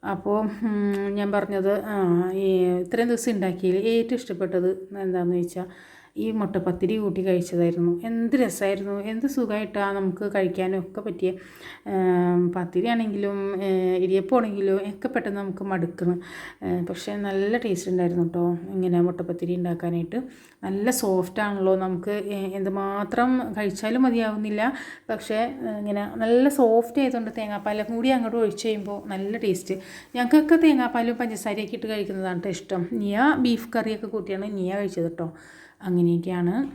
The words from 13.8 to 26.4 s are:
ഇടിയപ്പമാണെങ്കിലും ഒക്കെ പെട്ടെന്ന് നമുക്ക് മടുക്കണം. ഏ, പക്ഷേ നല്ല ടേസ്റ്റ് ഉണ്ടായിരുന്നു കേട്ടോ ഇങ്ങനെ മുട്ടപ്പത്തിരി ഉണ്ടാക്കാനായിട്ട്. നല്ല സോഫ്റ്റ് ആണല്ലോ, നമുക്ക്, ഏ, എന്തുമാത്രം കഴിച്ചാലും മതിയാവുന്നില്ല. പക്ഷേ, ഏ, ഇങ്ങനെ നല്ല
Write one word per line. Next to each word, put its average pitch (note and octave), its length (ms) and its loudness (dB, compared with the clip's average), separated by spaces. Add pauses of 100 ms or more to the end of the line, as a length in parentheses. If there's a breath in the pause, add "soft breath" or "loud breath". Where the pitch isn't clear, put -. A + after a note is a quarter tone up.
ഇടിയപ്പമാണെങ്കിലും G3 760 2
ഒക്കെ G3+ 320 -4
പെട്ടെന്ന് G#3 340 -2
നമുക്ക് F#3+ 220 -6
മടുക്കണം. F3 540 0 (460 loud breath)
ഏ, F3+ 180 0
പക്ഷേ F3+ 340 -6
നല്ല G3+ 420 0
ടേസ്റ്റ് G3 340 -2
ഉണ്ടായിരുന്നു F3 320 2
കേട്ടോ F3 340 0 (120)
ഇങ്ങനെ F3+ 320 2
മുട്ടപ്പത്തിരി F3 540 -2
ഉണ്ടാക്കാനായിട്ട്. E3+ 680 -2 (420 loud breath)
നല്ല G3+ 280 0
സോഫ്റ്റ് F#3+ 500 0
ആണല്ലോ, G3 340 2
നമുക്ക്, F#3 360 -2
ഏ, G3+ 280 -4 (160)
എന്തുമാത്രം G3+ 1000 0
കഴിച്ചാലും G#3+ 500 0
മതിയാവുന്നില്ല. G#3+ 680 0 (360 loud breath)
പക്ഷേ, A3 260 -4
ഏ, A#3 440 -4
ഇങ്ങനെ G#3 360 -4
നല്ല A#3 340 6